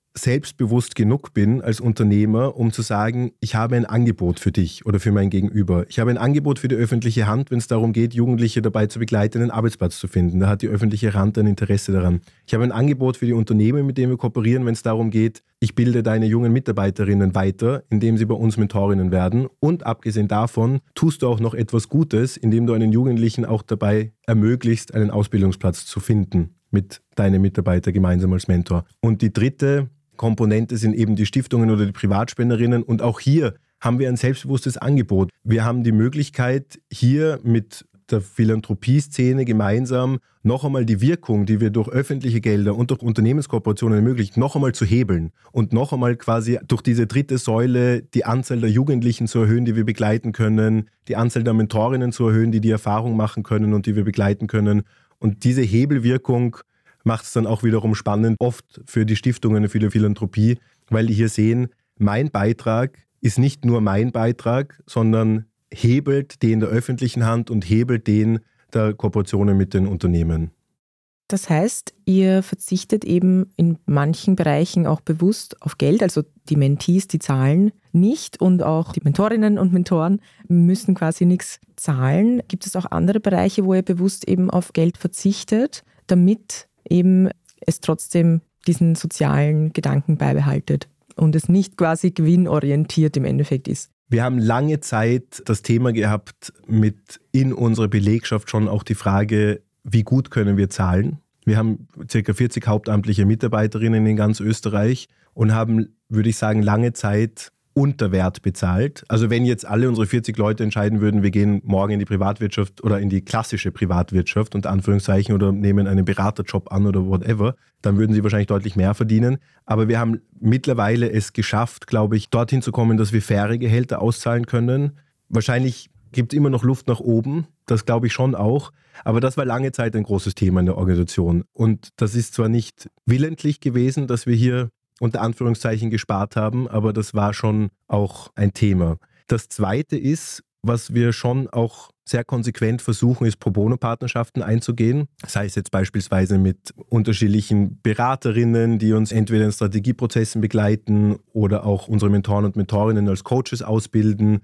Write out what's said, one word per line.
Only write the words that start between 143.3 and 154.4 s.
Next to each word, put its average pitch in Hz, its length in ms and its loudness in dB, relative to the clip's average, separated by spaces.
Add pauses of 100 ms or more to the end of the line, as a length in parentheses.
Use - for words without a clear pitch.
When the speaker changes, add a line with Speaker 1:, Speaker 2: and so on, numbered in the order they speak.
Speaker 1:
Pro-Bono-Partnerschaften 117 1040 -2
einzugehen. 117 640 0 (200)
Sei 101 200 -4
es 98 80 -8
jetzt 98 160 -6
beispielsweise 95 640 0
mit 95 380 0 (160)
unterschiedlichen 104 920 0
Beraterinnen, 117 960 0
die 107 140 2
uns 110 180 0
entweder 110 360 2
in 104 60 0
Strategieprozessen 110 920 -2
begleiten 104 760 0 (160)
oder 104 320 0
auch 101 240 -2
unsere 104 220 0
Mentoren 104 340 0
und 101 120 -2
Mentorinnen 104 520 0
als 95 160 -4
Coaches 123 380 -4
ausbilden. 107 800 0